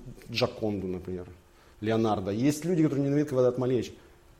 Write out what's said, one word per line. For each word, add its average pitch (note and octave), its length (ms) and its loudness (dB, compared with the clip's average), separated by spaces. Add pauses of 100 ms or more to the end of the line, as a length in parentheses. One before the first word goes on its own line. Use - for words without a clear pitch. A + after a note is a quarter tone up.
(320)
Джаконду, G#2+ 560 -2
например, F2+ 400 -8 (540)
Леонардо. G#2+ 500 2
Есть C3+ 340 0
люди, E3 180 2
которые C#3 220 2
ненавидят D3 240 2
Квадрат B2+ 280 4
Малевич. B2+ 360 0 (460)